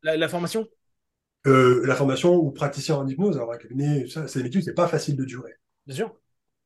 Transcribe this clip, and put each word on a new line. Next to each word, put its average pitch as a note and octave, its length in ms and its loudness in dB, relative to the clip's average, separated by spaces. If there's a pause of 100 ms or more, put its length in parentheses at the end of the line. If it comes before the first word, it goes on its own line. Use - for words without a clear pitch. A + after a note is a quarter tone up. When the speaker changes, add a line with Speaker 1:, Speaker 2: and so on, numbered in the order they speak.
Speaker 1:
la, D#3 140 0
la D#3+ 120 0
formation ? F3 380 -4 (800)
Speaker 2:
euh, B2+ 400 6
la C3 80 2
formation C#3 420 2
ou D#3 140 2
praticien C#3+ 460 -4
en C#3 100 -2
hypnose, D#3 300 -2
alors A#2 160 -6
un A#2+ 60 -12
cabinet, C#3 500 -2
ça, D#3 200 -10
c'est C3+ 120 -6
des B2 40 -2
métiers C3 160 -2
où D3 40 0
c'est B2 100 -8
pas F3 140 2
facile D3 280 -2
de C3 80 -4
durer. B2+ 280 -14 (340)
Speaker 1:
Bien C3+ 100 -14
sûr. G#3+ 180 -6 (500)